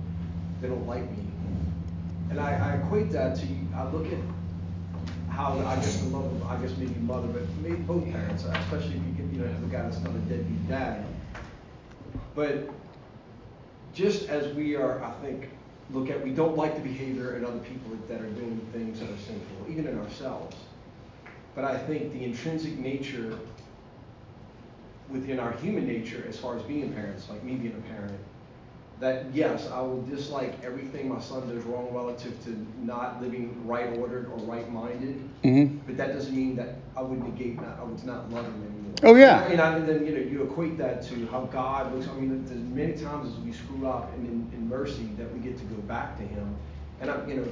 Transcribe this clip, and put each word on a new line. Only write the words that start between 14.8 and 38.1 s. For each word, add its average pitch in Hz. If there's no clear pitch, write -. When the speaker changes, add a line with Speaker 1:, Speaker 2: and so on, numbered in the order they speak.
Speaker 1:
I 117
think, 131
look 131
at, 139
we 131
don't 156
like 151
the 143
behavior 127
in 120
other 110
people -
that 113
are 110
doing 113
things 113
that 104
are 101
sinful, 101
even 156
in 113
ourselves. 110
But 131
I 131
think 147
the 127
intrinsic 143
nature 127
within 131
our 117
human 160
nature, 113
as -
far 123
as 110
being 139
parents, 101
like 104
me 127
being 113
a 107
parent, 101
that 131
yes, -
I 127
will 131
dislike 135
everything 131
my 120
son 127
does 113
wrong 123
relative 120
to 110
not 123
living 120
right 120
ordered 123
or 120
right 117
minded. 123
Speaker 2:
Mm-hmm. 135
Speaker 1:
But -
that -
doesn't 135
mean 131
that -
I 131
would 127
negate, 120
not, 113
I -
would 110
not 123